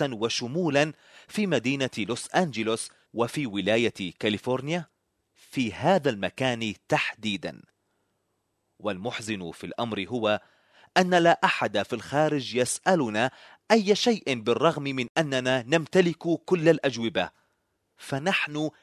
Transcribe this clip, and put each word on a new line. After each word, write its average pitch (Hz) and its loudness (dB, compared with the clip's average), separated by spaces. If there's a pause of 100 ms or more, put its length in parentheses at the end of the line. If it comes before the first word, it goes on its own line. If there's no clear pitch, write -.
وشمولاً 139 -2 (340)
في 208 -2
مدينة 135 0
لوس 110 -6
أنجلوس 113 -2 (220)
وفي 120 -2
ولاية 101 0
كاليفورنيا، 127 -2 (500)
في 117 -4
هذا 143 2
المكان 113 -2 (160)
تحديداً. 98 -4 (1200)
والمحزن 101 -6
في - -14
الأمر 104 -6
هو 107 0 (560)
أن 180 4
لا 170 6
أحد 110 0
في 98 -4
الخارج 135 -2
يسألنا 123 2 (400)
أي 208 4
شيء، 180 0
بالرغم 127 2
من 131 -2 (100)
أننا 131 0
نمتلك 165 2 (280)
كل 165 4
الأجوبة، 117 0 (680)
فنحن 151 -4 (140)